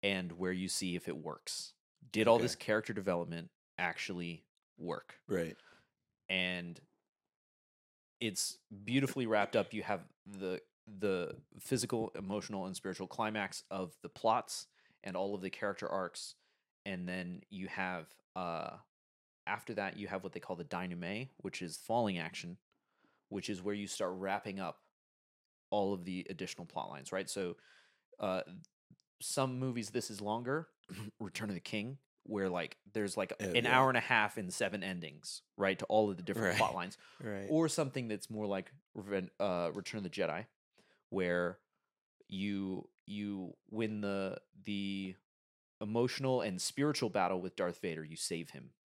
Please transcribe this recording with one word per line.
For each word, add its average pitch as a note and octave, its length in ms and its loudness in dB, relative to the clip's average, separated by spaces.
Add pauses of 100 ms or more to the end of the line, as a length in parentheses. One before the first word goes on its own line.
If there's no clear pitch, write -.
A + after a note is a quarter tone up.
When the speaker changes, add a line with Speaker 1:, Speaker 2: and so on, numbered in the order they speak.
Speaker 1:
and F#2 320 0
where F2+ 200 0
you F#2 140 -2
see F2+ 280 0
if E2+ 120 -4
it D2+ 100 -4
works. - 560 -8 (380)
Did A2 160 6
all A#2 80 12
Speaker 2:
Okay. A#2 80 4
Speaker 1:
this A#2+ 120 0
character A2 380 0
development F2 580 -2 (260)
actually F2 640 -4 (340)
work? - 500 -6
Speaker 2:
Right. F2 280 0 (760)
Speaker 1:
And F2+ 500 0 (1400)
it's - 380 -2 (260)
beautifully B2+ 440 2
wrapped G#2 280 4
up. G#2 180 4
You G#2 100 -4
have F#2+ 240 -2 (180)
the, F#2+ 360 -4 (260)
the F#2+ 500 0 (220)
physical, A2+ 560 0
emotional, G2 500 -4
and F#2+ 100 -6
spiritual F#2+ 320 -6
climax G#2+ 640 -2
of F#2+ 320 -4
the - 80 -10
plots - 580 2 (360)
and F#2+ 120 -6
all G2 200 0
of F#2 60 -4
the F#2+ 80 -2
character G2+ 400 -2
arcs. - 460 -2 (500)
And F2+ 220 -4
then F2+ 420 -4
you F#2+ 180 -6
have, F2+ 400 -2 (280)
uh, E2+ 420 -4 (680)
after G#2+ 300 -4
that, G2 220 -2
you G2+ 100 -6
have F#2+ 160 -4
what F#2+ 100 -6
they - 60 -6
call - 160 -4
the F2 80 -8
denouement, F2+ 720 -4
which - 240 -6
is E2 160 -6
falling A2 420 2
action, E2+ 380 -6 (720)
which G2 200 -4
is F#2 120 -2
where G#2 140 0
you G2+ 120 -4
start F#2 280 -2
wrapping G2 440 -2
up F2 220 -4 (880)
all G2+ 220 4
of F2+ 120 -4
the F#2 240 -4
additional F2+ 360 -6
plot B1+ 240 -6
lines, - 220 -10
right? F#2+ 180 -2
So, F2+ 280 -2 (640)
uh, F#2 220 2 (800)
some C3 360 2
movies, A#2+ 340 -2
this A#2+ 200 -2
is G2+ 100 -8
longer, B2 460 0 (220)
<clears throat> G#2 300 -10
Return G#2 300 -4
of G2 60 -2
the E2+ 60 -6
King, A2+ 360 -4 (260)
where, G2 260 0
like, F2 280 -2 (160)
there's, G2+ 220 0
like, F#2+ 240 0
Speaker 2:
Oh, G#2 60 -2
Speaker 1:
an F#2+ 200 -2
Speaker 2:
yeah. B2 140 8
Speaker 1:
hour C3 100 10
and B2 80 4
a A#2 40 4
half A2 360 4
and F#2 160 -4
seven G2 300 0
endings, E2+ 600 -8 (140)
right, F#2+ 220 4
to - 60 -2
all G#2+ 260 6
of F2+ 60 -4
the F2+ 60 -8
different G2 260 2
Speaker 2:
Right. - 80 4
Speaker 1:
plot F#2+ 180 4
lines. F2+ 220 -4 (260)
Speaker 2:
Right. G2+ 260 -4
Speaker 1:
Or D#3+ 200 6
something C3+ 400 0
that's G#2 200 -4
more G#2+ 180 -2
like F#2+ 240 -2 (260)
Reven-, G2 320 0 (100)
uh, F2 340 2
Return G2+ 260 -6
of G2 40 -4
the F2+ 60 -2
Jedi, F#2 360 0 (640)
where F2 500 2 (680)
you, G2 640 -2 (160)
you G2+ 500 -6 (140)
win G#2+ 320 -2
the, G2 380 0 (260)
the G2 500 -2 (640)
emotional B2 600 2
and F#2 200 -2
spiritual C#3 480 2
battle F#2 320 4
with F#2 140 -6
Darth F2 260 0
Vader, D#2+ 220 -2
you D#2 140 -10
save E2 340 -2
him. B1+ 200 -16 (120)